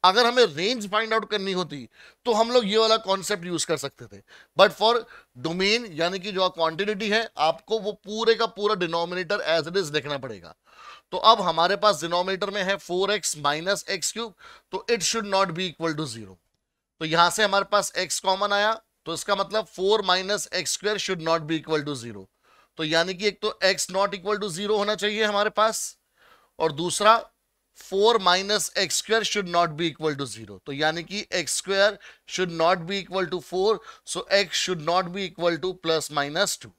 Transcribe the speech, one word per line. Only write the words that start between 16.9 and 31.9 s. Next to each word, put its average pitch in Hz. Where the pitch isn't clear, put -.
तो 160
यहां 170
से 214
हमारे 196
पास 202
x -
कॉमन 196
आया, 208
तो 165
इसका 202
मतलब 196
फ़ोर 202
minus 185
एक्स 165
स्क्वायर 208
should 175
not 165
be 160
equal 156
to 139
zero। 101
तो 160
यानी 165
कि 190
एक 196
तो 214
x 185
not 190
equal 202
to 202
zero 202
होना 208
चाहिए 208
हमारे 208
पास, -
और 160
दूसरा 180
four 208
minus 190
x -
square 214
should 196
not 170
be 165
equal 151
to 135
zero। 101
तो 143
यानी 156
कि 185
एक्स 175
स्क्वायर 196